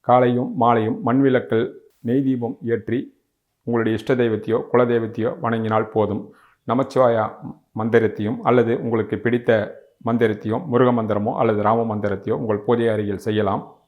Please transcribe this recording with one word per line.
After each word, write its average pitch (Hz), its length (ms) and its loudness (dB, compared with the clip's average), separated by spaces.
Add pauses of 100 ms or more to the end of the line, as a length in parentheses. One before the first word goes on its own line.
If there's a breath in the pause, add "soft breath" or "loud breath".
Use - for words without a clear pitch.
காலையும் 123 440 2 (100)
மாலையும் 113 460 2
மண் 135 180 2
விளக்கில் 120 400 2 (440)
நெய் 135 180 0
தீபம் 123 280 -4 (180)
ஏற்றி 113 260 -2 (680)
உங்களுடைய 113 320 0
இஷ்ட 135 220 -2
தெய்வத்தையோ 110 380 0 (120)
குல 123 200 4
தெய்வத்தையோ 113 400 -2 (140)
வணங்கினால் 110 500 0
போதும். 104 280 0 (460 soft breath)
நமச்சிவாயா 120 560 2 (540)
மந்திரத்தையும் 110 680 0
அல்லது 120 260 4 (100)
உங்களுக்கு 110 400 -2
பிடித்த 120 280 0 (560)
மந்திரத்தையோ, 110 500 0 (140)
முருக 123 260 4
மந்திரமோ 107 340 -2 (100)
அல்லது 110 260 2
ராம 117 240 2
மந்திரத்தையோ 104 500 -4
உங்கள் 104 240 -2
பூஜை 117 280 2
அறையில் 101 320 -4
செய்யலாம். 107 380 0 (240)